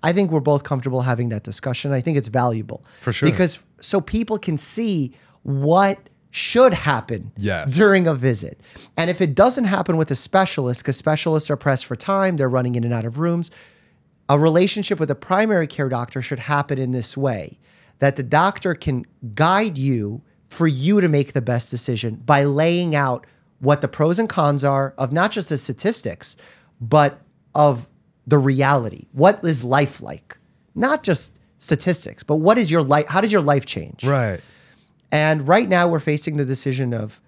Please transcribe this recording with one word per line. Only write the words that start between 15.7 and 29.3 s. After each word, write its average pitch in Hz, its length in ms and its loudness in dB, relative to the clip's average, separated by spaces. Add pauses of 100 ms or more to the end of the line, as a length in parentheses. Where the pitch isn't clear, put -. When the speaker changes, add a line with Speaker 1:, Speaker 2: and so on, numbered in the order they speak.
Speaker 1:
doctor 123 320 -4
should 123 200 -6
happen 143 360 -2
in 131 140 -2
this 127 260 -4
way, 123 400 -4 (400)
that 139 180 2
the 139 60 -6
doctor 165 540 0
can 127 300 -4 (280)
guide 175 440 2
you 127 440 -2 (280)
for 165 180 0
you 156 340 2
to 180 60 2
make 143 260 0
the 135 80 0
best 117 300 -2
decision 117 540 -6
by 143 180 4
laying 165 520 0
out 135 300 -2 (340)
what 143 220 2
the 156 60 -2
pros 165 320 0
and 220 100 0
cons 147 340 0
are 139 360 0
of 131 120 -2
not 180 200 0
just 202 180 -6
the 151 80 -2
statistics, - 800 -6 (420)
but 139 420 4 (340)
of 143 340 2 (380)
the 143 100 4
reality. 135 760 0
What 185 300 4